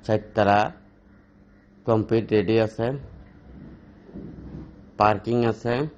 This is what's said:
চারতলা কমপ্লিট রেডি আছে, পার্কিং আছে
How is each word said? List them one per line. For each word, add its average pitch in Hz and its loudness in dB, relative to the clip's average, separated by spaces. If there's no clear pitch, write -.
চারতলা 104 2
কমপ্লিট 113 2
রেডি 104 2
আছে, 113 -4
পার্কিং 107 2
আছে 117 -4